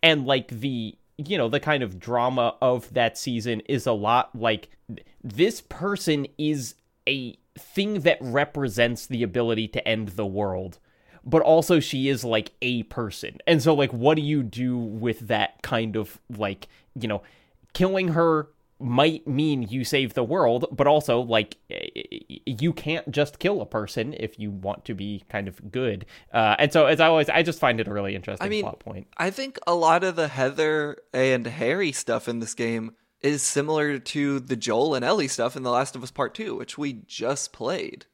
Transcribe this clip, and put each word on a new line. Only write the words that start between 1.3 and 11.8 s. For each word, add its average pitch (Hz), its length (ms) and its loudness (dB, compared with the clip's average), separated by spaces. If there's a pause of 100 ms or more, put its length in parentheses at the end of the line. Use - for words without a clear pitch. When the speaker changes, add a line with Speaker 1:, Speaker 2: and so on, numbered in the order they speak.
Speaker 1:
know, 123 120 2
the 139 120 0
kind 147 220 0
of 95 160 -6
drama 120 640 0
of 127 320 0
that 117 240 0
season 117 480 -4
is 135 200 -2
a 127 60 2
lot 110 460 2
like, 110 320 -2 (180)
th-, - 160 -14 (180)
this 151 380 0
person 170 680 -2 (120)
is 151 360 -4 (340)
a 131 280 -6 (220)
thing 202 440 -2
that 156 200 6
represents 123 840 0
the 120 180 -2
ability 113 440 0
to - 180 -4
end 110 240 0
the 98 140 -4
world, 95 540 -4 (460)
but 151 180 4
also 160 380 6